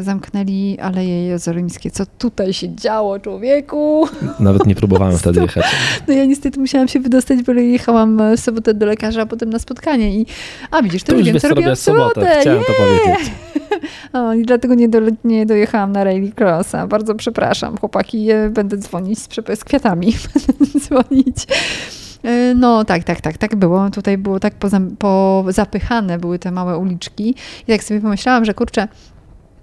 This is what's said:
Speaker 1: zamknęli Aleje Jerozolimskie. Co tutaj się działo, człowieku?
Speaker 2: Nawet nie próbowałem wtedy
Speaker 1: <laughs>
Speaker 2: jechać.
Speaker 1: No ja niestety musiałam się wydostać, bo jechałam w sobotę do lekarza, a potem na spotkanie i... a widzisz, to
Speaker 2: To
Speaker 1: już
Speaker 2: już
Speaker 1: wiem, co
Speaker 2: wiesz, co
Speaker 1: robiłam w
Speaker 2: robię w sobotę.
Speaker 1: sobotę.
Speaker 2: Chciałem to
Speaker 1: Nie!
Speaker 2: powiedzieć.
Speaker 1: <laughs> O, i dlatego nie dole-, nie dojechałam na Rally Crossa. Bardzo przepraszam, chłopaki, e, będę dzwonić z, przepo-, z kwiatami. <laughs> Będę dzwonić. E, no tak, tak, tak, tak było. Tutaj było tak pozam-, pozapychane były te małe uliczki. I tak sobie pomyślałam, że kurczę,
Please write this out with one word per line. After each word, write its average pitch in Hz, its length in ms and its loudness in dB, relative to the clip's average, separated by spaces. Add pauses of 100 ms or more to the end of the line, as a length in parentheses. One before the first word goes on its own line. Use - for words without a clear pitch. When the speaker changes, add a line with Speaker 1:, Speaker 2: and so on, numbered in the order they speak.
Speaker 1:
zamknęli 196 800 -4
Aleje 185 460 -4
Jerozolimskie. 175 640 -6
Co - 120 -6 (140)
tutaj 208 360 -2
się 175 220 -8
działo, 208 440 -2
człowieku? 285 880 0 (320)
Speaker 2:
Nawet 98 260 6
nie 98 100 4
próbowałem 95 420 2
wtedy 87 240 2
Speaker 1:
<laughs> 87 60 2
Speaker 2:
jechać. - 180 0 (420)
Speaker 1:
No 294 60 4
ja 269 120 4
niestety 277 340 0
musiałam 262 280 2
się 262 120 0
wydostać, 254 440 2
bo 254 100 0
jechałam 233 680 2 (160)
w - 20 0
sobotę 226 340 -2
do 214 120 0
lekarza, 214 360 -2
a 220 40 0
potem 226 240 -6
na 226 100 -2
spotkanie 240 600 -2
i... 220 60 0 (460)
a 320 100 2
widzisz, 185 220 0
to - 80 -2
Speaker 2:
To 262 60 4
Speaker 1:
już 202 100 4
Speaker 2:
już 165 60 2
Speaker 1:
wiem, 156 80 2
co 294 60 0
Speaker 2:
wiesz, - 20 4
co 151 60 4
Speaker 1:
robiłam 135 200 2
w - 0 -
Speaker 2:
robię - 0 -
w - 40 -8
sobotę. 440 420 2
Speaker 1:
sobotę. 302 200 4
Speaker 2:
Chciałem 330 220 4
to 523 80 0
Speaker 1:
Nie! 523 60 2 (380)
Speaker 2:
powiedzieć. 294 180 -4
Speaker 1:
<laughs> - 80 -16 (720)
O, 240 200 0
i 226 120 0
dlatego 247 280 2
nie 240 160 4
dole-, 220 340 2
nie 220 220 2
dojechałam 208 460 0
na 202 120 0
Rally 196 360 0
Crossa. 175 480 0
Bardzo 214 280 -2
przepraszam, - 640 -4
chłopaki, 214 540 -2
e, 214 180 2
będę 208 280 -2
dzwonić 190 420 -6
z, - 80 -16
przepo-, 226 280 -6
z - 80 -12
kwiatami. 220 500 0 (180)
<laughs> - 160 -2
Będę 277 320 2
dzwonić. 262 580 2 (840)
E, 240 320 2
no 240 300 4
tak, 175 180 0
tak, - 180 -4
tak, 156 160 -6
tak 214 180 -2
było. 190 340 2
Tutaj 196 280 -2
było 196 220 -2
tak 208 200 -4
pozam-, 196 380 0
pozapychane 190 1200 0
były 175 200 -4
te 180 120 -6
małe 180 260 -4
uliczki. 190 580 -4 (320)
I 240 40 0
tak 208 120 0
sobie 214 180 -4
pomyślałam, 220 440 0
że 214 80 0
kurczę, 233 340 -2 (760)